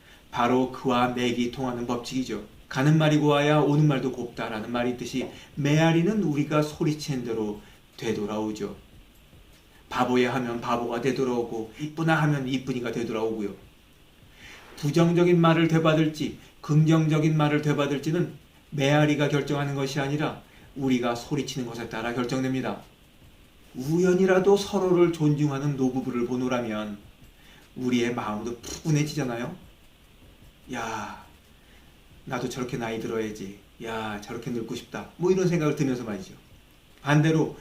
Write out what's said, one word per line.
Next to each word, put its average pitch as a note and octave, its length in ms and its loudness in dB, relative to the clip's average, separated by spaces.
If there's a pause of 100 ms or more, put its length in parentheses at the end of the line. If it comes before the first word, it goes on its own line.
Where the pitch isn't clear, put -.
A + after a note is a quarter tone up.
(300)
바로 B2+ 420 2
그와 B2 360 0
맥이 B2 420 -2
통하는 A#2+ 360 -6
법칙이죠. A#2 580 -4 (240)
가는 D3 280 4
말이 D3+ 220 4
고와야 D3 400 4
오는 D3 280 4
말도 C3 260 0
곱다라는 A2+ 600 -8
말이 B2 200 0
있듯이 B2 360 -6 (260)
메아리는 E3 680 4
우리가 D3+ 400 2
소리치는 D3 640 -4
대로 A2 360 -4 (360)
되돌아오죠. G#2+ 800 -4 (1120)
바보야 B2 460 2
하면 A#2+ 240 -4
바보가 A#2+ 420 -2
되돌아오고 A#2+ 760 -2
이쁘나 D#3+ 440 0
하면 C#3+ 260 0
이쁘니가 B2+ 420 -4
되돌아오고요. A2 640 -4 (1200)
부정적인 E3+ 640 4
말을 E3 280 6
되받을지 D#3 720 0 (240)
긍정적인 D#3 760 4
말을 D3 260 2
되받을지는 D3 720 0 (380)
메아리가 D3 580 4
결정하는 C#3+ 460 -2
것이 C#3 260 -2
아니라 C#3+ 420 -2 (320)
우리가 B2 400 0
소리치는 B2+ 540 -4
것에 A2+ 200 -10
따라 A#2 260 -4
결정됩니다. C3 680 -2 (920)
우연이라도 F#3 800 4
서로를 F3+ 560 2
존중하는 D3 640 0
노부부를 B2+ 500 -2
보노라면 A#2 720 -4 (800)
우리의 B2 380 0
마음도 G#2+ 440 -6
푸근해지잖아요. D3 960 -2 (1200)
"야, A2+ 520 -10 (1000)
나도 B2 240 -6
저렇게 B2 280 -6
나이 A2+ 240 -6
들어야지. G#2+ 580 -6 (240)
야, A2 380 -8
저렇게 - 300 -10
늙고 A#2 240 -6
싶다." - 420 -12
뭐 F3+ 160 2
이런 F#3 160 2
생각을 D#3 260 2
들면서 B2+ 300 -2
말이죠. G2 300 -10 (680)
반대로 D3+ 580 2